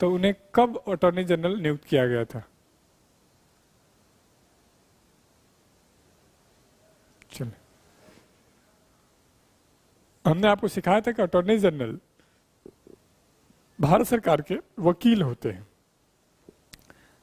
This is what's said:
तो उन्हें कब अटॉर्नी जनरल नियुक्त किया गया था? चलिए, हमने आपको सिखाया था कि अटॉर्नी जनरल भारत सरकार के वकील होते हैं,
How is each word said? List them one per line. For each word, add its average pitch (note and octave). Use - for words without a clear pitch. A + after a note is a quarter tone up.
तो F#3
उन्हें F#3+
कब A#3
अटॉर्नी F3+
जनरल F3
नियुक्त D3+
किया C3
गया A#2+
था? A2+
चलिए, A#2+
हमने F3+
आपको G#3
सिखाया F#3+
था A#3+
कि A3+
अटॉर्नी F3+
जनरल D3+
भारत F3
सरकार F3
के F#3+
वकील G3
होते A#2+
हैं, G2